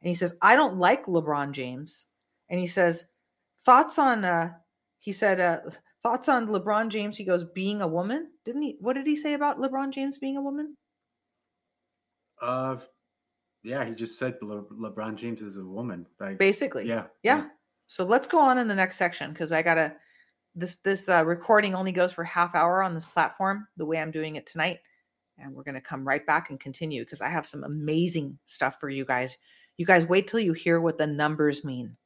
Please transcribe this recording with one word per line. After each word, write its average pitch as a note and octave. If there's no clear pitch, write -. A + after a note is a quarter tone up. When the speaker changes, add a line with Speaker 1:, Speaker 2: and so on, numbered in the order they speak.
Speaker 1:
And F3
he F3
says, F3
"I A3
don't C4
like F#3
LeBron D3+
James." C3+
And F3+
he F3
says, E3+
"Thoughts C#4+
on," B3
uh, E3+
he -
said, F#3+
uh, E3+
"Thoughts B3
on B3
LeBron G#3+
James," G#3+
he G#3
goes, F3+
"being F#3+
a F3+
woman?" G3+
Didn't B3
he? C4+
What A#3
did C#4
he D4+
say D4+
about D4
LeBron C4+
James C#4
being C4+
a C#4
woman? C#4+
Speaker 2:
Uh, C3
yeah, B2+
he A2+
just A2+
said B2+
Le-, G#2
LeBron G#2+
James A2+
is G2+
a F#2+
woman. F#2+
Like, G2
Speaker 1:
Basically. G3
Speaker 2:
yeah, A#2
Speaker 1:
Yeah. C4
Speaker 2:
yeah. D4
Speaker 1:
So -
let's A3+
go E4+
on C4
in A#3+
the G3+
next F#3
section, E3+
'cause D#3+
I D#3+
gotta, D#3+
this, F3
this, F#3+
uh, F3
recording F#3+
only F#3+
goes F3+
for E3
half F3
hour F3
on F3+
this D#3+
platform, F#3+
the E3+
way D#3+
I'm D#3
doing D#3
it C#3
tonight. E3
And C3+
we're C3+
gonna C3+
come C3+
right D3+
back D#3+
and -
continue, C#3
'cause F#2+
I A2
have D#3+
some C#3
amazing D3+
stuff -
for D3
you C3+
guys. B2+
You E3+
guys F3
wait F#3+
till A3+
you F#3
hear E3+
what E3
the D#3
numbers D3+
mean. B2